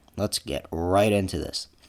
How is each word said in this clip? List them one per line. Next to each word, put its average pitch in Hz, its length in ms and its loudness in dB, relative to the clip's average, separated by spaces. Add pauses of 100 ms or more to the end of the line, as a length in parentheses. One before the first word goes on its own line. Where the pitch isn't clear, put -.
(180)
Let's 98 200 -2
get - 320 -6
right 95 440 2
into 95 240 0
this. - 320 -8 (200)